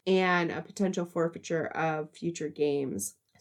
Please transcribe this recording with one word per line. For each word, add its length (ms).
and 440
a 120
potential 420
forfeiture 600
of 440
future 380
games. 680